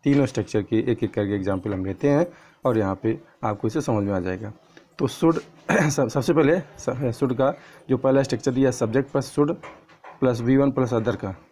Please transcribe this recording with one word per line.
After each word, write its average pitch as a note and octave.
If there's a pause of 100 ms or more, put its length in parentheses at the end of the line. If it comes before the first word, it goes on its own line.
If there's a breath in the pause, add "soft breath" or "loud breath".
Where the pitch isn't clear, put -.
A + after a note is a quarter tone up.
तीनों C#3+
structure G#2+
की A2
एक A2+
एक G2+
करके G#2
एग्जांपल G2
हम F#2+
लेते G2
हैं D#3+ (320 loud breath)
और A#2+
यहाँ G2
पे A2+ (220 soft breath)
आपको G#2+
इसे C#3+
समझ A2
में G2+
आ F#2+
जाएगा। F#2 (460 soft breath)
तो C#3
should, E3 (320)
<clears throat> D3
सब-, C3+
सबसे C#3+
पहले D#3
स-, B2+
should B2+
का C3+ (360 loud breath)
जो B2+
पहला C3+
structure C3
दिया C3
subject B2
plus -
should D3 (640)
plus B2
V B2+
one C#3
plus B2+
other A2+
का F#2 (160)